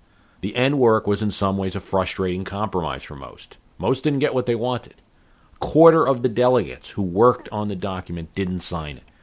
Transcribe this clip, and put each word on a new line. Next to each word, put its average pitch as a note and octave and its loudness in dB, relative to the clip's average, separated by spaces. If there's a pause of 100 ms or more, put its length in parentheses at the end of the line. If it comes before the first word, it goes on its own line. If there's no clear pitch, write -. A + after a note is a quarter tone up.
(420)
The G2+ -6
end C3+ 0
work A2+ 4
was G#2 0
in G#2 0
some G2 0
ways F#2+ -2
a G2 -6
frustrating F#2 -2
compromise F2+ -4
for - -14
most. B1 -16 (220)
Most A2+ 0
didn't C#3+ 0
get B2+ 0
what B2+ 0
they A#2 0
wanted. A#2+ -4 (580)
A - -20
quarter D#3+ 6
of B2 0
the B2+ 2
delegates A#2 0
who G2+ -4
worked G2+ 4
on G#2+ -4
the G#2 -4
document F2+ -6
didn't F#2 -2
sign D2+ -6
it. - -20 (200)